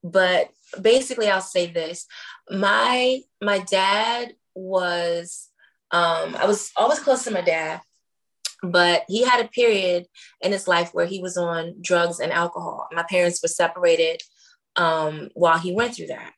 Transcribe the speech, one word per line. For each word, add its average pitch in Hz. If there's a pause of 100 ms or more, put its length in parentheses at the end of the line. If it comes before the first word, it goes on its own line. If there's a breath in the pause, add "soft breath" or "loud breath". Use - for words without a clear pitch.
but 180 (320)
basically 233
I'll 190
say 180
this. 170 (440 loud breath)
My, 247 (200)
my 202
dad 208 (200)
was, 175 (440 soft breath)
um, 170
I -
was 208
always 247
close -
to 233
my 185
dad, 160 (840)
but 175
he 220
had 247
a 226
period 190 (340 loud breath)
in 196
his 196
life 185
where 170
he 190
was 180
on 170
drugs 170
and 165
alcohol. 170
My 170
parents 175
were 170
separated, 165 (540 soft breath)
um, 156
while 165
he 175
went 233
through -
that -